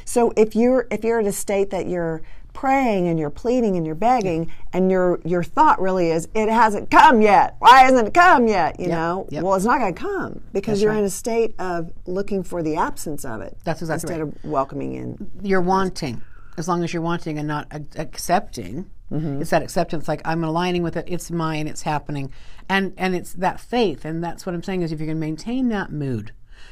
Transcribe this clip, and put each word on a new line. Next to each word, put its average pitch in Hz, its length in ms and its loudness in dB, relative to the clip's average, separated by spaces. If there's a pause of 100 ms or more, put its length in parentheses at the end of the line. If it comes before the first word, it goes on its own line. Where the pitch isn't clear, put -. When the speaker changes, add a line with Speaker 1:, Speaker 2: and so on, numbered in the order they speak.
Speaker 1:
So 233 300 2
if 214 200 4
you're, 247 340 4
if 208 140 -4
you're 233 140 2
at 214 80 2
a 202 60 0
state 202 380 0
that 185 180 -4
you're 165 340 -2 (320)
praying 254 540 2
and 165 100 2
you're 147 120 -2
pleading 233 460 0
and 165 100 0
you're 156 80 -4
begging, 185 560 2 (220)
and 185 180 4
your, 180 340 2
your 175 180 0
thought 277 400 4
really 185 280 2
is, 160 240 0
"It 214 140 2
hasn't 220 420 2
come 277 300 8
yet. 196 380 6
Why 254 220 10
hasn't 262 280 6
it - 60 -4
come 339 340 8
yet?" 180 320 0
You 180 80 -2
Speaker 2:
Yep. 170 100 0
Speaker 1:
know? 170 300 -2
Speaker 2:
Yep. 151 140 -6
Speaker 1:
Well, 190 120 2
it's 190 120 0
not 262 140 2
gonna 196 120 0
come 349 480 -6 (120)
because 202 260 -2
Speaker 2:
That's 202 40 2
Speaker 1:
you're 214 100 4
Speaker 2:
right. 214 80 0
Speaker 1:
in 202 40 2
a 196 60 0
state 226 480 -2
of 165 340 -4 (140)
looking 190 360 -2
for 175 200 -4
the 156 140 -2
absence 175 500 -4
of 110 160 -8
it - 220 -12
Speaker 2:
That's 165 180 -4
exactly 160 320 -4
Speaker 1:
instead 156 100 -4
Speaker 2:
right. 143 100 -8
Speaker 1:
of - 160 -10
welcoming 135 440 -4
in. 123 360 -8 (120)
Speaker 2:
You're 190 180 2
wanting. 180 640 0 (340)
As 160 120 -6
long 175 160 0
as 156 80 -4
you're 165 100 -4
wanting 165 360 -4
and 151 80 -6
not 151 240 -4
ac-, 151 140 -10 (120)
accepting, 156 960 -4 (220)
Speaker 1:
Mm-hmm. 143 300 -2
Speaker 2:
it's 170 80 -2
that 165 140 4
acceptance, 165 420 -2
like, 151 180 -4
"I'm 165 200 -2
aligning 175 400 -2
with 165 120 -4
it, 165 120 -6
it's 175 240 -6
mine, 156 340 -2
it's - 160 -6
happening." 147 480 -4 (380)
And, 190 280 0
and 185 200 -2
it's - 160 -6
that 180 260 -2
faith, - 460 -2
and 165 180 -4
that's - 240 -8
what 180 80 -4
I'm 170 80 -6
saying 185 200 -4
is 160 100 -4
if 156 80 -6
you 156 80 -4
can 156 100 -4
maintain 208 520 -4
that 196 200 -4
mood. 131 400 -4 (420)